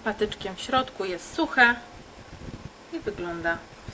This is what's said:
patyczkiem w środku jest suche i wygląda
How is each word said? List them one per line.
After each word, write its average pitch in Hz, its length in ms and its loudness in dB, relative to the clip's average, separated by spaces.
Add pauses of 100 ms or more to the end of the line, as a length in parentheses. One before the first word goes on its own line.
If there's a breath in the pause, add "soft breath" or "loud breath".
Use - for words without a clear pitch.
patyczkiem 208 520 -2
w - 60 -10
środku 262 440 2
jest 180 300 -4
suche 247 400 8 (1160)
i 330 60 -4
wygląda 170 580 -2 (360)